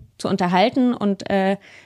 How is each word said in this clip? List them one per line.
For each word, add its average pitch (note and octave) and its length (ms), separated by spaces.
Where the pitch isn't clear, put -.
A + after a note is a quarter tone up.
zu - 120
unterhalten. G3 680
Und, G3+ 340
äh, G3 280